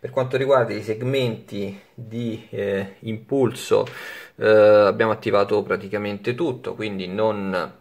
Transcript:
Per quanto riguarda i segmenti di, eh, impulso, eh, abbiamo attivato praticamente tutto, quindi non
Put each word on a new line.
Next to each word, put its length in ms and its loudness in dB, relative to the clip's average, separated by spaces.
Per 100 -12
quanto 280 -2
riguarda 340 2
i 100 -8
segmenti 960 -4
di, 580 -8
eh, 500 -4
impulso, 840 0
eh, 100 -2
abbiamo 680 6
attivato 500 2
praticamente 720 -4
tutto, 400 -6
quindi 320 -8
non 760 -2